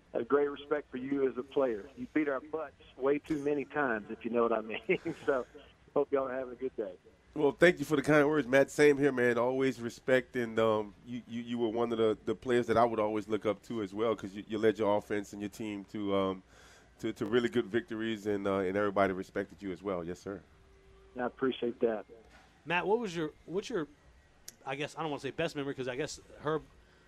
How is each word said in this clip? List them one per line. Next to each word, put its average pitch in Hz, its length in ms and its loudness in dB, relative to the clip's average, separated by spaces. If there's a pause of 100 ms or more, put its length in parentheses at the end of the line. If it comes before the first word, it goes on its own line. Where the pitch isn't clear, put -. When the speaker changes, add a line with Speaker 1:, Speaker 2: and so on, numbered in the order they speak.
(140)
Speaker 1:
have 120 140 -4
great 143 240 2
respect 143 400 -6
for 135 60 -8
you 135 320 0
as 117 80 -8
a 123 60 -4
player. 117 420 -2 (120)
You 123 160 -10
beat 151 140 0
our 135 140 -2
butts 156 320 -8 (240)
way 139 220 2
too 156 180 -4
many 143 260 -2
times, 117 460 -2
if - 160 -10
you 113 60 -6
know 117 120 4
what 113 80 2
I 113 80 0
mean. 110 460 -4
<laughs> 165 100 -6 (100)
So 131 200 0 (500)
hope 143 160 0
y'all 135 160 0
are 123 60 -8
having 131 180 -6
a 120 60 -14
good 127 180 -8
day. 101 160 -6 (420)
Speaker 2:
Well, 143 200 2
thank 170 260 6
you 143 60 -6
for 151 100 0
the 143 60 2
kind 147 260 6
words, 151 180 2
Matt. 135 240 4
Same 147 280 6
here, 139 160 2
man. 123 240 4
Always 131 420 0
respect, 123 560 0
and, 113 240 -2
um, 107 340 2 (140)
you, 120 220 -10
you, 117 120 -6
you 120 160 -4
were 117 120 2
one 117 240 0
of 110 40 0
the, 110 280 4
the 113 100 0
players 120 320 0
that 113 80 2
I 113 80 6
would 113 160 2
always 107 300 0
look 107 160 -2
up 104 220 0
to 117 140 -4
as 95 120 -6
well, 110 240 0
'cause 98 160 -10
you, 101 160 -10
you 107 80 -4
led 107 200 4
your 104 200 2
offense 104 340 -6
and 101 100 -10
your 104 60 -4
team 101 460 -8
to, 101 200 -2
um, 95 300 0 (560)
to, 113 140 -4
to - 120 -6
really 120 220 2
good 117 200 0
victories, 110 600 -4
and, 101 180 0
uh, 98 120 2
and 95 180 0
everybody 101 380 2
respected 95 500 -8
you 98 80 -6
as 87 100 -10
well. 92 220 -4
Yes, 85 160 -8
sir. 95 220 -10 (760)
Speaker 1:
I 123 60 -4
appreciate 120 560 -4
that. 110 240 -2 (600)
Speaker 3:
Matt, 170 200 -2
what 208 140 2
was 202 160 -6
your, 156 160 -4 (140)
what's 185 240 -6
your, 175 180 -2 (800)
I 135 80 -4
guess, 143 220 -6
I 151 40 -4
don't 160 80 -4
wanna 139 120 -6
say 131 100 -4
best 160 240 -4
memory, 139 180 -4
'cause 131 140 -6
I 123 80 -4
guess 139 240 -6 (240)
Herb, 151 200 -2 (440)